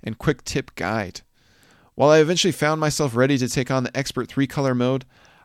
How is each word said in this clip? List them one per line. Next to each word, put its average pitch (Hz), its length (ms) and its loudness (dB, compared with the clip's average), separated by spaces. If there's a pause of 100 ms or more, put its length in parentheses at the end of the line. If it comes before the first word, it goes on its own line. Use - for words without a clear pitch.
and 110 160 -10
quick - 240 -2
tip - 320 -8
guide. 98 460 -4 (720)
While 139 160 4
I 156 80 8
eventually 170 320 2
found 156 280 -2
myself 147 360 -2
ready 135 220 4
to 123 120 -2
take 127 220 -4
on 131 120 0
the - 140 -8
expert 135 300 -6
three-color 135 480 0
mode, 127 300 0 (400)